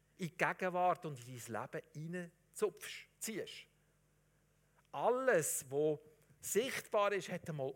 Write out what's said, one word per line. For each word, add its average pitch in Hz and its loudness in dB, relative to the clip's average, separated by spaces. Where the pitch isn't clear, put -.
in 185 -4
die - -10
Gegenwart 180 2
und 147 -6
in 127 -12
dein 110 -6
Leben 151 -8
hineinzupfst, 175 -6
ziehst. - -8
Alles, 202 4
wo 151 2
sichtbar 208 2
ist, 185 -2
hat 180 -6
einmal 139 -2